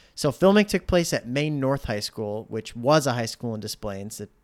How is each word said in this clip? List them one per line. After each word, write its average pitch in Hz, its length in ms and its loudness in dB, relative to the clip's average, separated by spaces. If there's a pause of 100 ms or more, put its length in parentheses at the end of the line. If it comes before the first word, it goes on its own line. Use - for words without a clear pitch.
(140)
So - 180 0
filming 196 340 6
took - 220 -2
place 175 260 2
at 127 120 -4
Maine 143 340 -2
North 135 260 0
High 104 160 -4
School, 107 480 -8
which 110 260 -8
was 139 320 2
a 123 60 0
high 117 140 -2
school 117 280 -8
in 107 60 -8
Des 107 180 -10
Plaines 101 380 -10
that 104 120 -12 (140)